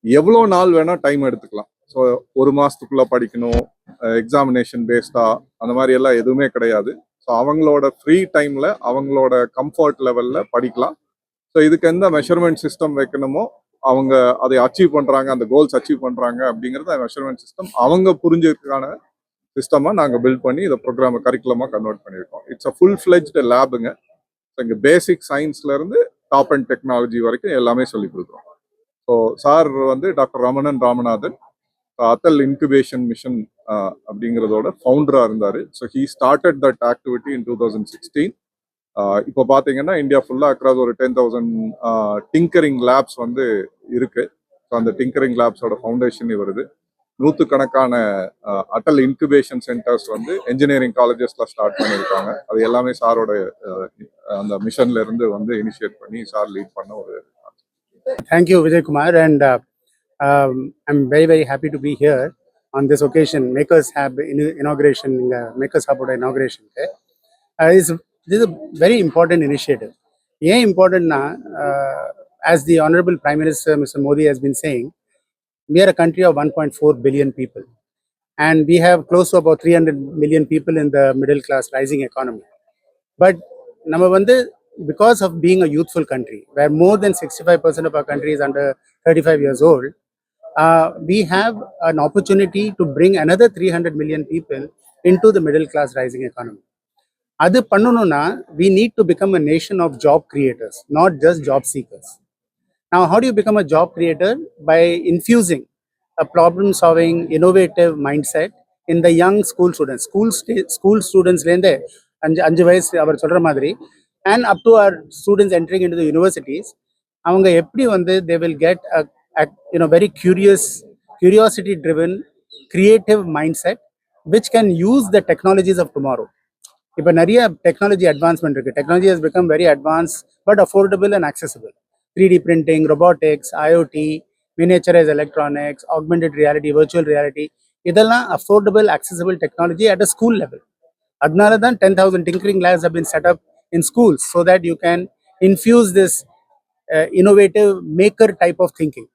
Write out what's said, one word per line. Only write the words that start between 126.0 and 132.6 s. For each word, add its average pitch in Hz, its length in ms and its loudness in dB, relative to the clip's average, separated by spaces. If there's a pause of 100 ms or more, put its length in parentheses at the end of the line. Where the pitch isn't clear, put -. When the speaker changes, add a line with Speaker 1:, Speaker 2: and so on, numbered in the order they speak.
Speaker 2:
இப்ப 160 200 2
நிறைய 202 220 4 (240)
டெக்னாலஜி 185 460 0
அட்வான்ஸ்மெண்ட் 160 460 -2
இருக்கு. 131 220 -8
Technology 175 340 2
has 170 140 -2
become 180 180 0 (100)
very 170 200 2
advanced, 165 440 -4 (280)
but 202 180 4
affordable 196 520 0
and 170 120 -2
accessible. - 440 -14 (420)
த்ரீ 190 160 4
டி 180 60 6 (100)
printing, 160 440 2